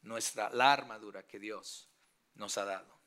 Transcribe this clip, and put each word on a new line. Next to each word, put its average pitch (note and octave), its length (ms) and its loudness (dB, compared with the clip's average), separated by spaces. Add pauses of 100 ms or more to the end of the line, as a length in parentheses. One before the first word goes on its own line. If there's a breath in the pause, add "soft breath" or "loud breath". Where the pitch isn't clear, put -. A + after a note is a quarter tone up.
nuestra, A2 480 -2
la B2 240 8
armadura G#2+ 540 -4
que G#2+ 120 -14
Dios G#2 520 -10 (460)
nos G#2 200 -6
ha G#2 80 0
dado. F#2+ 420 -6